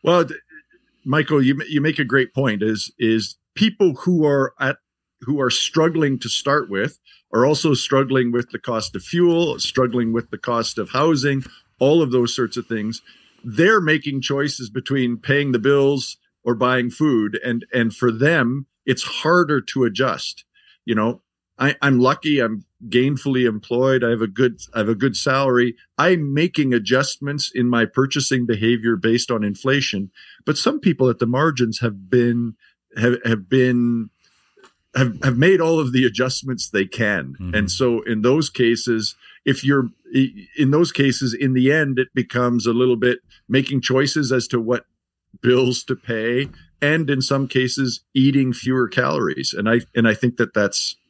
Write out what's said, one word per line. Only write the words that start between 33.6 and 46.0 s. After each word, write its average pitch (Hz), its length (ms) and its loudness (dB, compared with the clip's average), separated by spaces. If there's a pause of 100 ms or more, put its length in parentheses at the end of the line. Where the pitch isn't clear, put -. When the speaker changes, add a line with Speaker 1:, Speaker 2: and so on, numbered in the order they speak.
Speaker 1:
have, 123 280 -2
have 127 140 0
made 175 240 4
all 165 180 2
of 131 140 -2
the 131 100 2
adjustments 127 640 -2
they 98 180 0
can. 90 540 -4
Speaker 2:
Mm-hmm. 90 160 -8
Speaker 1:
And 104 160 0
so 120 300 0
in 110 220 -4
those 143 260 2
cases, 117 680 0 (300)
if 135 180 0
you're, 135 260 2 (260)
i-, 135 180 2 (240)
in 139 140 2
those 156 200 2
cases, 135 440 0
in 131 180 -2
the 127 180 2
end, 143 280 0
it 131 160 -2
becomes 120 500 -2
a 117 80 2
little 123 240 2
bit 123 220 0 (280)
making 131 340 0
choices 135 500 0
as 127 160 0
to 123 120 -2
what 117 260 -2 (560)
bills 127 440 2
to 131 100 -2
pay, 120 540 -4 (320)